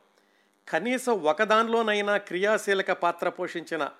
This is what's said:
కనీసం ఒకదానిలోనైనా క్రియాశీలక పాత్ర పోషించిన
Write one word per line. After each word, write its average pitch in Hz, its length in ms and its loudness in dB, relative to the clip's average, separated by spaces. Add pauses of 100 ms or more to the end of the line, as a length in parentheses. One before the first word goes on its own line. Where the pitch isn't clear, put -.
(680)
కనీసం 226 540 0
ఒకదానిలోనైనా 214 960 2
క్రియాశీలక 196 720 0
పాత్ర 175 380 0
పోషించిన 165 680 -6